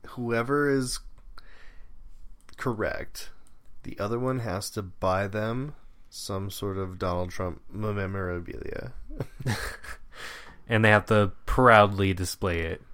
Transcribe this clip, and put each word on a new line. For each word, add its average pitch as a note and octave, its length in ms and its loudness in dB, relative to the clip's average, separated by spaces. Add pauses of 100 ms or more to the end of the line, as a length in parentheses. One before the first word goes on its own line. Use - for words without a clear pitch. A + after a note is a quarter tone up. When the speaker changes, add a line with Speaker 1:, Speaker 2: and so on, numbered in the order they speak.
Speaker 1:
whoever B2 600 0
is C3 300 0 (1600)
correct, - 760 -4 (520)
the - 160 -10
other G#2+ 200 -2
one C3 200 -2
has G2+ 320 -4
to A2 100 -6
buy F#2+ 460 0
them A2+ 480 -4 (340)
some G2 400 -6
sort G2 280 -6
of F#2 220 -6
Donald F2+ 320 -2
Trump F2+ 300 -4 (100)
memorabilia. G2 1200 -4 (520)
<laughs> A#2 100 0 (1120)
Speaker 2:
And A2 160 6
they G#2+ 40 10
have G#2 180 8
to G#2 260 6 (120)
proudly G#2 680 8
display F2+ 480 -2
it E2 200 -4 (120)